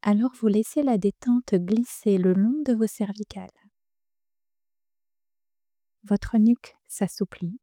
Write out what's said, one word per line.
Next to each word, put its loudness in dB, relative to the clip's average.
Alors 2
vous 0
laissez 0
la 0
détente -2
glisser 0
le 4
long 2
de 0
vos 0
cervicales. -8
Votre -2
nuque 2
s'assouplit -6